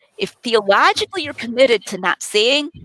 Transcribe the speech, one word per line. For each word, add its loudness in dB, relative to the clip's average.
if -4
theologically 2
you're -10
committed 0
to -8
not -4
saying 0